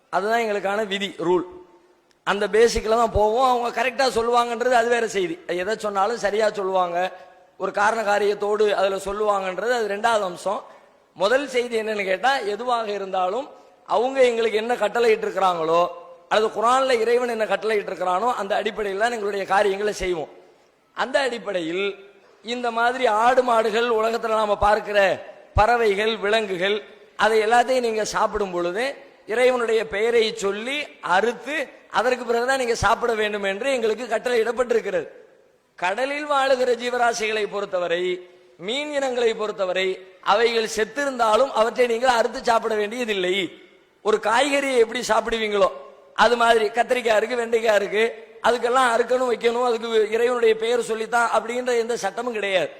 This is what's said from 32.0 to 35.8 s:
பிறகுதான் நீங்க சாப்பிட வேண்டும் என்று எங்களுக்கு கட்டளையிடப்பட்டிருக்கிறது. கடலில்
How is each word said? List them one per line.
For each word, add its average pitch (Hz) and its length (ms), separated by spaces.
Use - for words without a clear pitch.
பிறகுதான் 240 340
நீங்க 240 160
சாப்பிட 220 400
வேண்டும் 208 280
என்று 202 300
எங்களுக்கு 226 320
கட்டளையிடப்பட்டிருக்கிறது. 220 1040
கடலில் 262 500